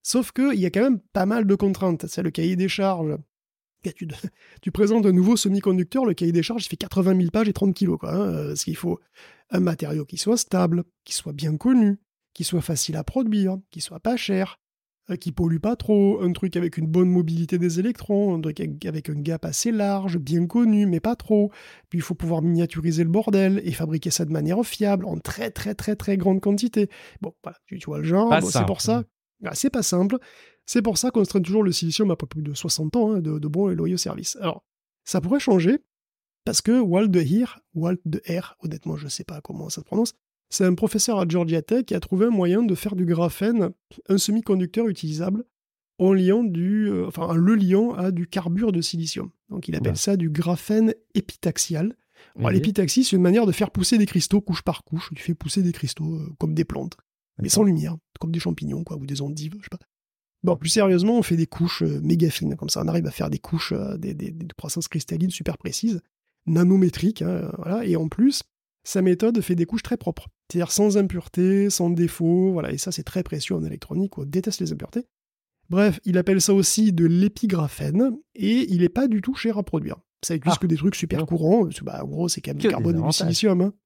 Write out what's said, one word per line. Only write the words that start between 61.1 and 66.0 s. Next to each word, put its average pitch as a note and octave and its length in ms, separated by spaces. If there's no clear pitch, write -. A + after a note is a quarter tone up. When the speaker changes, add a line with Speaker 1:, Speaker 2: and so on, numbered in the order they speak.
Speaker 1:
on F3+ 40
fait E3+ 140
des E3 100
couches, - 360
euh, D3 200
méga E3 280
fines, - 240
comme - 140
ça, - 160
on D#3+ 40
arrive E3 180
à C#3+ 40
faire - 200
des D3 80
couches, - 340
euh, G3+ 240
des, E3+ 180
des, F#3 160
des, E3 140
de D#3+ 80
croissance - 340
cristalline E3 440
super E3+ 280
précise, - 440